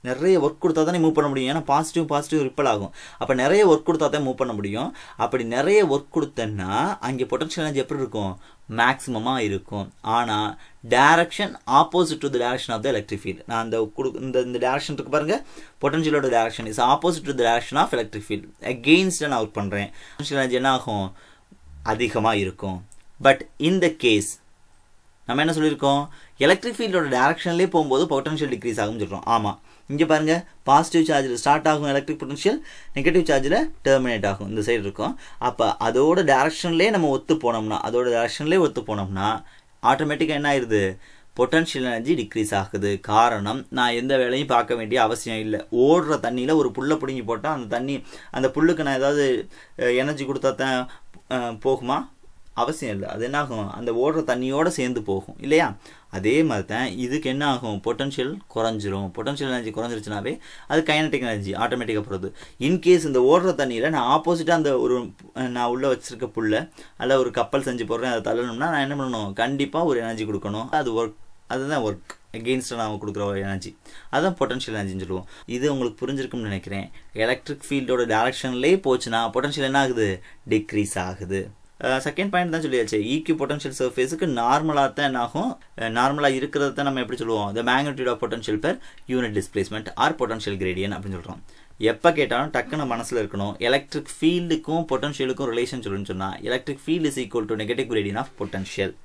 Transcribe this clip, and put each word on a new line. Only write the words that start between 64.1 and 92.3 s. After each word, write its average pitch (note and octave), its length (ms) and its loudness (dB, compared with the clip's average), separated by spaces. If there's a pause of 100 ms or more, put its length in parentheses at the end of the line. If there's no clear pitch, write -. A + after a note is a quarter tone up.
ஆப்போசிட்டா E3 280 0
அந்த D3 300 2
ஒரு, B2 300 0 (280)
அ, B2+ 40 -6
நான் B2 280 -2
உள்ள C3 240 0
வச்சிருக்க A#2+ 340 -6
புல்லை A2+ 400 0 (300)
அல்ல C3 200 2
ஒரு B2 140 2
கப்பல் B2 320 0
செஞ்சு B2 220 -4
போடுறேன், A#2 260 -2
அதை A2+ 220 -2
தள்ளணும்னா A#2+ 220 -2
நான் C#3+ 340 -2
என்ன C#3+ 60 -4
பண்ணணும்? A#2 380 -4
கண்டிப்பா C#3 500 -2
ஒரு C#3 160 2
எனர்ஜி A2+ 260 -4
கொடுக்கணும். G#2 440 -6
அது A#2+ 360 0
ஒர்க், G#2+ 80 -10 (340)
அதுதான் C3+ 340 -4
ஒர்க். G#2 340 -6 (160)
against-ஆ B2 440 -4
நாம A2 200 -4
கொடுக்குற G#2 280 -6
ஒரு G2+ 160 -2
எனர்ஜி, G2 380 -6 (340)
அதான் E3+ 280 0
பொட்டன்ஷியல் B2 360 -2
எனர்ஜின்னு F#2+ 240 -6
சொல்லுவோம். F#2 280 -6 (180)
இது B2+ 260 -2
உங்களுக்கு B2+ 360 -4
புரிஞ்சிருக்கும்னு C3 340 -6
நினைக்கிறேன். G2 480 -6 (240)
எலக்ட்ரிக் C3 560 -2
ஃபீல்டோட B2+ 360 0
டைரக்ஷன்லயே B2+ 760 2
போச்சுன்னா A#2 480 0
பொட்டன்ஷியல் C#3+ 340 -2
என்ன C3+ 160 2
ஆகுது? A2+ 440 0 (260)
டிக்ரீஸ் G#2 500 0
ஆகுது. F#2+ 500 -6 (340)
அ, C3 200 0
செகண்ட் F3 260 -4
பாயிண்ட் F3+ 220 0
தான் D#3+ 100 -2
சொல்லியாச்சு. A#2+ 400 0
ஈக்வி D3 320 -2
பொட்டன்ஷியல் D3 460 -4
சர்ஃபேஸுக்கு C3 460 0
நார்மலா C#3 680 2
தான் D3 120 0
என்ன C3 140 -2
ஆகும்? D#3+ 420 -4 (200)
அ, A2+ 80 -2
நார்மலா C#3 440 2
இருக்கிறது C#3 400 -2
தான் C#3+ 120 -4
நம்ம C3+ 140 -2
எப்படி A#2+ 180 -4
சொல்லுவோம்? G#2+ 380 -2
The A2+ 60 -2
magnitude C3 460 0
of A#2+ 100 0
potential A2+ 380 -4
per E3 240 -2 (280)
unit A#2+ 340 0
displacement G#2 440 -4 (120)
or C#3+ 200 2
potential A2 400 -4
gradient F#2+ 360 -4
அப்படின்னு F#2+ 300 -8
சொல்றோம். - 180 -14 (360)
எப்ப A#2 340 2
கேட்டாலும் C#3+ 400 0